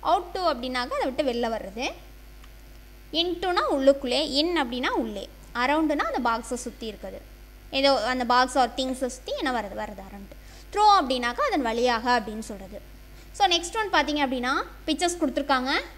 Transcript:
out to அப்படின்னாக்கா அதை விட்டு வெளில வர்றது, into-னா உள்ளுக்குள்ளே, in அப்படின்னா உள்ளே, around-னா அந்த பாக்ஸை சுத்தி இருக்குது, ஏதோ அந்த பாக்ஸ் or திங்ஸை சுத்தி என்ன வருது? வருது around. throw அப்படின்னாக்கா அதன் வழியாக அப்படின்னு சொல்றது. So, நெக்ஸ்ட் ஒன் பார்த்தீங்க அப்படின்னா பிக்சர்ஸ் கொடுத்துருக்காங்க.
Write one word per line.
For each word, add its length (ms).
out 240
to 80
அப்படின்னாக்கா 460
அதை 120
விட்டு 200
வெளில 260
வர்றது, 300
into-னா 420
உள்ளுக்குள்ளே, 440
in 100
அப்படின்னா 280
உள்ளே, 200
around-னா 500
அந்த 180
பாக்ஸை 360
சுத்தி 260
இருக்குது, 280
ஏதோ 140
அந்த 220
பாக்ஸ் 280
or 60
திங்ஸை 360
சுத்தி 260
என்ன 160
வருது? 240
வருது 260
around. 220
throw 240
அப்படின்னாக்கா 500
அதன் 220
வழியாக 360
அப்படின்னு 320
சொல்றது. 300
So, 40
நெக்ஸ்ட் 260
ஒன் 160
பார்த்தீங்க 300
அப்படின்னா 260
பிக்சர்ஸ் 320
கொடுத்துருக்காங்க. 500